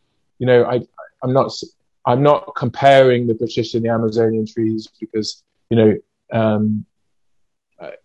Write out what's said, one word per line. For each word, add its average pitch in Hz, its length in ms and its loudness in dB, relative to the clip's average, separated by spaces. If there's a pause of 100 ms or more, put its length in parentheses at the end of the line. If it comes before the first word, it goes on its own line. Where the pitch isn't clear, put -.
(400)
you 123 60 -6
know, 123 200 4
I, 123 160 -2 (420)
I'm 127 100 -2
not 127 140 2
s-, - 160 -14 (420)
I'm 127 180 0
not - 320 0
comparing 131 720 4
the 117 60 0
British 113 400 -6
and 113 100 -4
the 113 60 -2
Amazonian 113 560 -2
trees 110 420 -6 (120)
because, - 440 -8 (260)
you 113 80 0
know, 107 200 4 (340)
um, 107 540 -2 (960)
uh, 80 120 -16 (140)